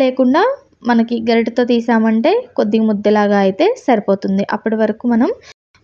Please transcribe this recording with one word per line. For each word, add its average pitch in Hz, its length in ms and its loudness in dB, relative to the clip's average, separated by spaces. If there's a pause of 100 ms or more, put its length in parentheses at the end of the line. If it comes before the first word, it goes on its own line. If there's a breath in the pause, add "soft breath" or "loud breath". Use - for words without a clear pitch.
లేకుండా 262 400 2 (460)
మనకి 233 260 0 (140)
గరిటెతో 233 340 0 (100)
తీసామంటే 226 600 0 (240)
కొద్దిగా 220 320 0
ముద్దలాగా 208 560 0
అయితే 196 200 0 (200)
సరిపోతుంది. 196 580 0 (140)
అప్పటి 220 260 -4
వరకు 214 220 -4 (100)
మనం 254 140 2 (540 loud breath)